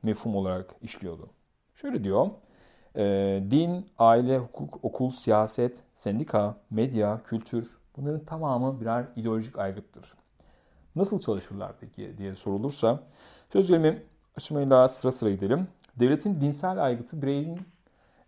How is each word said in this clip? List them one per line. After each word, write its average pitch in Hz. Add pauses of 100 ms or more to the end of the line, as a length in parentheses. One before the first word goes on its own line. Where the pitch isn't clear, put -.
mefhum 110
olarak 95
işliyordu. 90 (460)
Şöyle 254
diyor, 104 (640)
e, 107 (480)
din, 170 (140)
aile, 123
hukuk, 127
okul, 127
siyaset, 117 (180)
sendika, 104 (120)
medya, 107
kültür, 113 (200)
bunların 151
tamamı 135
birer 117 (100)
ideolojik 113
aygıttır. 98 (840)
"Nasıl 196
çalışırlar 98
peki?" 101
diye 98
sorulursa, 117 (540)
söz 190
gelimi 160 (340)
aşamayla 135
sıra 131
sıra 113
gidelim. 104 (280)
Devletin 151
dinsel 160
aygıtı 127
bireyin 143 (680)